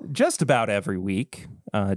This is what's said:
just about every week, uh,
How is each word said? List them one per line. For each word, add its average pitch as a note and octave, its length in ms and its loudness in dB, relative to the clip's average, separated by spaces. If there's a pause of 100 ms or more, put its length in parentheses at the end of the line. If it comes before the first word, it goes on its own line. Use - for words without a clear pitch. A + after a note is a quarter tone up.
(120)
just C4 320 2
about A#2+ 260 4
every G2 300 0
week, G2 480 -4 (260)
uh, G2 240 0